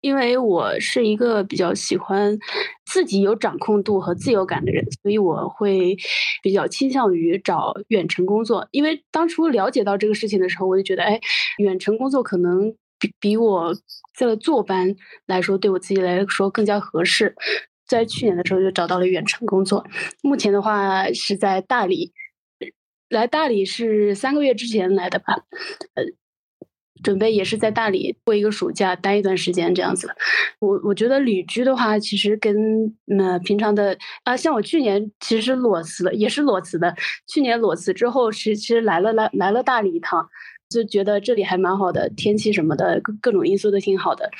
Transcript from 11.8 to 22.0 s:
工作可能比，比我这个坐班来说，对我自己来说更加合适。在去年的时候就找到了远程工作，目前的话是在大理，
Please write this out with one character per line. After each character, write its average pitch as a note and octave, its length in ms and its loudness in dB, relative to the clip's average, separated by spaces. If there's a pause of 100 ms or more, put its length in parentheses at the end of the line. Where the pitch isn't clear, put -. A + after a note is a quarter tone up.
工 C4 100 -2
作 C4 140 2
可 A3 140 -4
能 F#3 380 2 (240)
比， - 200 -2
比 G#3 180 0
我 F#3+ 380 2 (400)
这 B3 120 0
个 A3+ 100 2
坐 B3 260 0
班 F#3 320 0 (320)
来 F#3 140 0
说， G3 160 0
对 G3 140 2
我 F#3 80 0
自 - 160 -10
己 - 60 2
来 F#3 260 2
说 F#3+ 240 0
更 G#3+ 160 0
加 G#3 120 2
合 F3 260 -2
适。 F#3+ 300 0 (520)
在 A#3 180 2
去 A3+ 220 -4
年 F#3 100 4
的 F3 80 -2
时 F#3 80 -4
候 F#3+ 80 4
就 F#3+ 100 2
找 F#3 160 0
到 F3+ 120 0
了 F3+ 80 2
远 F#3 180 -2
程 - 220 -4
工 F#3+ 180 2
作， F#3+ 220 -2 (360)
目 C#4 140 2
前 G3 160 0
的 G3+ 80 4
话 G3 520 0
是 - 240 -4
在 F#3+ 260 0
大 A#3 240 0
理， E3+ 260 -2 (960)